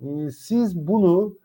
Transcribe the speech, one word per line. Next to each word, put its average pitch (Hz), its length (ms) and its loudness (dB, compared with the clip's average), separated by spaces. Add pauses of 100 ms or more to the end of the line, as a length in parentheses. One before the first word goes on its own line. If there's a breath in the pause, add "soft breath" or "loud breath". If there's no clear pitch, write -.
e, 147 300 -8
siz 196 560 -4
bunu, 202 580 2